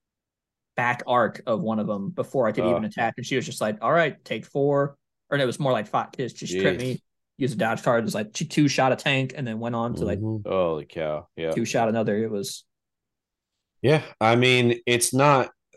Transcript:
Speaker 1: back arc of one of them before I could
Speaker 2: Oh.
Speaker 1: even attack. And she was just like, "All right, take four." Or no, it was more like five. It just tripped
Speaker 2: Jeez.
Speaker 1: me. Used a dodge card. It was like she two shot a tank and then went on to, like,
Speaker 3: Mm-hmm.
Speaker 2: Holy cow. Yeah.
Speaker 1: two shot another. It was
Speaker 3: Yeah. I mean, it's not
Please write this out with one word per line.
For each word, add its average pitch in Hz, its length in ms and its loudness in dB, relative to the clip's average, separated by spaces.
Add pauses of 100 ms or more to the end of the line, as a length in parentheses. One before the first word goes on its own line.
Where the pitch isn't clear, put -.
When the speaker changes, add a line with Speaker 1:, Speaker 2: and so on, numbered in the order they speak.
(760)
Speaker 1:
back 120 320 -2
arc 120 400 0
of 110 140 0
one 110 200 -2
of 104 60 -2
them 98 240 -4
before 123 380 -2
I 104 40 0
could 107 120 -2
Speaker 2:
Oh. 127 60 2
Speaker 1:
even 87 140 0
attack. 113 340 -4
And 120 80 -10
she 135 100 -2
was 117 80 -2
just - 160 -8
like, 107 220 -2
"All 123 100 0
right, 160 320 0
take 113 220 -8
four." 139 500 0 (320)
Or 143 80 -2
no, 139 80 0
it - 20 2
was 117 140 -2
more 131 120 2
like 107 160 0
five. 117 280 -2
It 123 180 -6
just 90 240 -6
tripped 95 220 0
Speaker 2:
Jeez. - 20 -6
Speaker 1:
me. 127 200 -6 (360)
Used 123 160 -2
a 107 40 -8
dodge 113 240 -2
card. 117 180 2
It 110 40 0
was 104 100 -4
like 107 220 -6
she 170 100 -4
two 143 220 4
shot 131 240 2
a 127 40 0
tank 135 380 0
and 147 120 -8
then 110 120 -6
went 117 160 -4
on 117 220 -2
to, - 80 -4
like, 101 160 -2
Speaker 3:
Mm-hmm. 107 280 -4
Speaker 2:
Holy 85 360 0
cow. 78 500 -6
Yeah. 82 160 -4
Speaker 1:
two 117 140 0
shot 117 240 0
another. 110 340 0
It 113 80 -4
was 101 340 -8 (1160)
Speaker 3:
Yeah. 147 220 4 (180)
I 113 160 6
mean, 123 500 4
it's 120 260 2
not 135 380 4 (260)